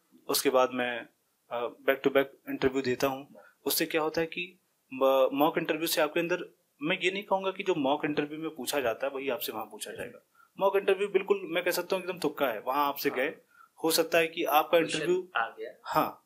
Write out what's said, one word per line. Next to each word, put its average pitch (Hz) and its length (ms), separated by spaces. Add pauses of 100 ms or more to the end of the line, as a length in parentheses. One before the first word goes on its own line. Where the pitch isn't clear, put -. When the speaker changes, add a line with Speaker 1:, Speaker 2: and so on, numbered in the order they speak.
(280)
Speaker 1:
उसके 143 220
बाद 127 240
मैं, 123 340 (440)
अ, 120 320
back 135 160
to - 80
back 135 180 (240)
interview 135 320
देता 127 260
हूँ। 135 280 (300)
उससे 139 200
क्या 160 160
होता 156 200
है 160 60
कि 175 320 (340)
म-, 135 400
mock 151 240
interview 165 300
से 165 140
आपके 151 180
अंदर, 170 340 (280)
मैं 170 180
ये 180 120
नहीं 202 120
कहूँगा 190 280
कि 190 120
जो 180 120
mock 147 300
interview 147 340
में 160 160
पूछा 131 240
जाता 123 280
है, 139 60
वही 135 160
आपसे 120 220
वहाँ 110 140
पूछा 107 260
जाएगा। 101 340 (340)
mock 190 160
interview 196 320
बिल्कुल, 190 360
मैं 170 200
कह 180 80
सकता 175 240
हूँ, 180 80
एकदम 180 160
तुक्का 147 280
है, 110 120
वहाँ 139 280
आपसे 139 220
Speaker 2:
हाँ। 127 80
Speaker 1:
गए, 139 180 (480)
हो 160 80
सकता 165 260
है 165 100
कि 165 160
आपका 156 360
Speaker 2:
Question 160 180
Speaker 1:
interview 180 380
Speaker 2:
आ 113 140
गया। 110 220 (120)
Speaker 1:
हाँ। - 420